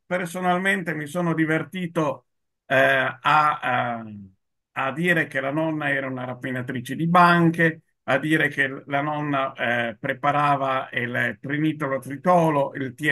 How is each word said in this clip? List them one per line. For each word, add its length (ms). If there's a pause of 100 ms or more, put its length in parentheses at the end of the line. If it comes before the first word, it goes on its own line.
personalmente 880
mi 120
sono 260
divertito, 920 (400)
eh, 100
a, 440
a, 840 (680)
a 200
dire 340
che 140
la 100
nonna 400
era 160
una 180
rapinatrice 720
di 120
banche, 760 (280)
a 100
dire 280
che 400
la 140
nonna, 540
eh, 440
preparava 920
il 480
trinitolo 580
tritolo, 760
il 200
T 60 (120)